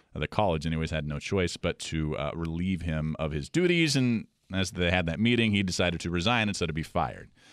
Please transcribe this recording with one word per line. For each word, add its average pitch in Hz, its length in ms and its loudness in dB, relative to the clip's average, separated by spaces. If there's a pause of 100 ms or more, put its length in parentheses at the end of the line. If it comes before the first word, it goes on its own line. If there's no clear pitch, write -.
(140)
The 76 120 -4
college, 82 400 0
anyways, 80 240 -2
had 78 160 -4
no 73 120 -6
choice 90 380 -2
but 85 240 -4
to, 78 360 -2
uh, 73 180 -4
relieve 82 480 -2
him 78 360 -2
of 78 140 -4
his 73 180 -6
duties. 170 460 4
And 123 300 2 (260)
as 95 180 0
they 87 200 2
had 90 160 4
that 82 140 -2
meeting, 113 320 4
he 101 100 4
decided 90 380 0
to 87 100 -4
resign 104 380 0
instead 90 220 -2
of 78 40 -6
be 78 80 -2
fired. 73 480 -4 (220)